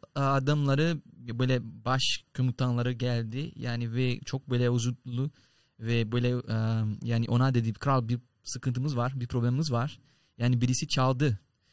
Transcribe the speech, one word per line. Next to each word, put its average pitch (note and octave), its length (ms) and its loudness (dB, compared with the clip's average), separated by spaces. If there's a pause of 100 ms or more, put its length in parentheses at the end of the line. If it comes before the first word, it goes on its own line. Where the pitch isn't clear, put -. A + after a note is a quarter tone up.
(160)
e, C#3+ 40 -2
adamları, C#3 800 2 (200)
böyle A#2+ 420 0 (260)
baş C3 160 0 (360)
komutanları B2 540 2
geldi. B2 640 -2
Yani A#2 380 -4
ve B2 320 0
çok - 240 -6
böyle B2 180 4
huzurlu B2 640 0 (480)
ve A2+ 320 0
böyle, B2 180 2
e, A2+ 560 0 (180)
yani A#2 240 0
ona B2+ 260 2
dedi, A2+ 200 2
"Kral, B2+ 360 0
bir A#2+ 100 -2 (240)
sıkıntımız B2+ 540 -4
var, B2+ 220 -2
bir A#2+ 80 -6
problemimiz B2+ 440 0
var." A#2+ 280 -2 (380)
Yani A#2+ 240 2
birisi B2+ 260 0
çaldı. C3 520 2 (340)